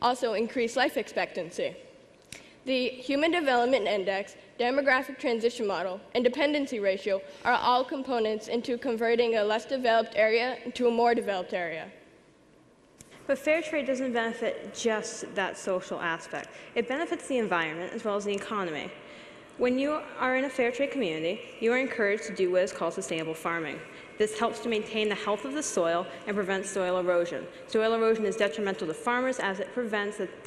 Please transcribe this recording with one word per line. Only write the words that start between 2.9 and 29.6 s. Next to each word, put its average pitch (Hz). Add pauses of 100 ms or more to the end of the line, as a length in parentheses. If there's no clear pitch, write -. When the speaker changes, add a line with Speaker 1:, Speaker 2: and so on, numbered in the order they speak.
Speaker 1:
Development 254
Index, 196 (220)
demographic 269
transition 233
model, 185 (120)
and 247
dependency 277
ratio 196 (240)
are 240
all 247
components 240
into 240
converting 233
a 208
less 220
developed 233
area 226
into 247
a 233
more 233
developed 196
area. 170 (1400)
Speaker 2:
But 277
fair 311
trade 294
doesn't 262
benefit 226
just -
that 185
social 185
aspect. 165 (260)
It 240
benefits 311
the 262
environment 175
as 226
well 202
as 202
the 202
economy. 185 (680)
When 247
you 294 (180)
are 254
in 262
a 277
fair 247
trade 277
community, 175 (200)
you 226
are 247
encouraged 220
to 190
do 185
what 180
is 196
called 170
sustainable 160
farming. 160 (400)
This 214
helps 233
to 240
maintain 214
the 202
health 208
of 269
the 302
soil 170 (200)
and 208
prevent 190
soil 185
erosion. 175 (200)
Soil 226
erosion 226
is 190
detrimental 202
to 156
farmers 254
as -